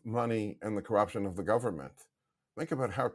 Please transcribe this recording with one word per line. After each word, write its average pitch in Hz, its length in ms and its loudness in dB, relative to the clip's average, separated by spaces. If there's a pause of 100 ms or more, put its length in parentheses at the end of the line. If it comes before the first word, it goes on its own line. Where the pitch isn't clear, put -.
money 113 580 0
and 104 160 -2
the 95 40 -6
corruption 101 440 2
of 90 80 -4
the 92 80 -4
government. 92 640 0 (520)
Think 160 140 -4
about 131 220 0
how 123 220 0